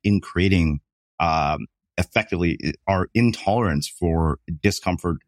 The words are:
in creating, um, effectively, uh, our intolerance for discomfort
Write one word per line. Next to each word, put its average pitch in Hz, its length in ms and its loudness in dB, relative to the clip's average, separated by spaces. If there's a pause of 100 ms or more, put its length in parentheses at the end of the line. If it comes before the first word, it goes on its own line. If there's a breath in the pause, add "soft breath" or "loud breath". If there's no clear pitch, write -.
in 101 160 4
creating, 87 600 0 (400)
um, 78 460 0 (300)
effectively, 90 680 -2
uh, 76 80 -4 (140)
our 92 280 0
intolerance 110 720 0
for 82 500 0 (240)
discomfort 90 540 0 (100)